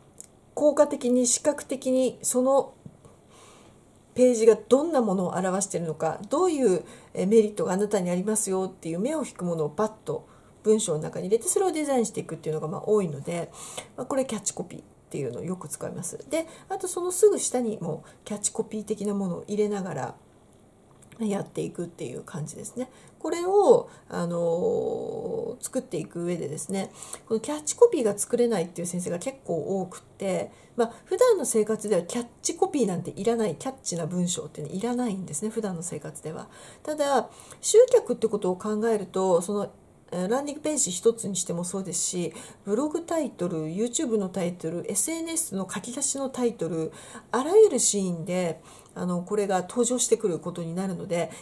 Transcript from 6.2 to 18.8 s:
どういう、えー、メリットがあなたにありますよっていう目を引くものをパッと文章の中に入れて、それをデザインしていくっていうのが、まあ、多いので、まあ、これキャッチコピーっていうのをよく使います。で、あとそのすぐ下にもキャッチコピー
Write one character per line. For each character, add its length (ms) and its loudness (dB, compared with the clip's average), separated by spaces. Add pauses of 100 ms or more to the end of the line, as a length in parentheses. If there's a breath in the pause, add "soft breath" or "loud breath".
ど 160 4
う 40 4
い 280 4
う、 40 -6 (320 loud breath)
え 80 -2
ー、 60 2
メ 140 10
リ 80 2
ッ 40 -12
ト 100 -2
が 100 0
あ 20 2
な 100 2
た 140 2
に 100 0
あ 60 0
り 80 0
ま 100 0
す 160 -2
よ 140 0
っ 100 -8
て 140 -12
い 80 -4
う 20 -4
目 160 0
を 100 -4
引 100 -12
く 100 -8
も 100 -2
の 120 0
を 40 -4
パ 140 -2
ッ 80 -2 (120)
と 220 -6 (380 loud breath)
文 160 6
章 140 -2
の 40 0
中 220 -8
に 80 -6
入 100 4
れ 20 -16
て、 80 -6
そ 120 2
れ 60 4
を 40 2
デ 140 0
ザ 120 2
イ 60 4
ン 40 0
し 40 -6
て 120 -6
い 20 -10
く 100 -10
っ 40 -8
て 100 -10
い 20 0
う 60 -2
の 40 -4
が、 60 -4
ま 120 -6
あ、 80 -10
多 160 4
い 60 0
の 120 -8
で、 320 -6 (440 loud breath)
ま 60 -6
あ、 40 -10
こ 100 -2
れ 100 2
キ 80 -6
ャ 60 -4
ッ 20 -12
チ 100 -4
コ 120 -8
ピ 140 -14
ー 20 -18
っ 20 -18 (280)
て 80 -6
い 80 -2
う 60 -4
の 80 -8
を 20 -8
よ 140 -6
く 120 -12
使 200 -10
い 20 -10
ま 140 -8
す。 260 -10
で、 160 -2 (220 loud breath)
あ 100 -4
と 80 -6
そ 140 -6
の 100 -2
す 180 4
ぐ 120 0
下 200 -2
に 200 -2
も 240 -6 (200 loud breath)
キ 80 -10
ャ 40 -4
ッ 60 -6
チ 100 -2
コ 100 -2
ピ 160 -8
ー 60 -8